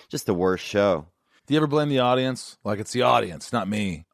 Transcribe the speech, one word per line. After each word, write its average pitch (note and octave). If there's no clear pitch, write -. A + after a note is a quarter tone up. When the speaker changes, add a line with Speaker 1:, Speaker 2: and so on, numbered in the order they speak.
Speaker 1:
Just -
the G2+
worst F#2
show. G2
Speaker 2:
Do C3+
you D#3
ever D#3
blame D3
the C#3
audience? B2+
Like, G#2
"It's G#2+
the B2
audience, A2
not G2+
me." G2